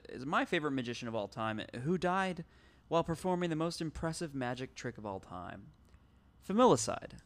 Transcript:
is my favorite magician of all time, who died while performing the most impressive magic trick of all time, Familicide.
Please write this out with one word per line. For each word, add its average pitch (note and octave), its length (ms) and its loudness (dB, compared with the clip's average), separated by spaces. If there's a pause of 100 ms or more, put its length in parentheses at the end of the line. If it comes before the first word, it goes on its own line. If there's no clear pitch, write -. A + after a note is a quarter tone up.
(100)
is B2 160 -8
my F#3 180 2
favorite D3+ 280 0
magician B2 360 -2
of A2+ 60 -4
all G#2 140 -2
time, A2 340 -2 (220)
who F3 120 2
died F3+ 480 0 (440)
while E3 160 4
performing F3 440 0
the D#3+ 80 0
most E3 240 0
impressive D#3+ 540 -4
magic B2+ 400 -4
trick - 240 -6
of G#2+ 80 -6
all G2 120 -4
time, F2+ 500 -12 (800)
Familicide. G3+ 640 6 (140)